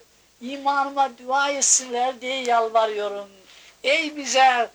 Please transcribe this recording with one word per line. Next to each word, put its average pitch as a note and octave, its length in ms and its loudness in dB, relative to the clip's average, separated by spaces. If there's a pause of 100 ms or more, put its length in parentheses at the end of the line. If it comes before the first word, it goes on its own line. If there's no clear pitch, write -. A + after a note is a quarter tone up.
(420)
imanıma C#4 760 -2
dua C4 320 0
etsinler B3+ 720 0
diye B3+ 220 -6
yalvarıyorum. A3 840 0 (540)
Ey D4+ 340 0
bize B3+ 580 2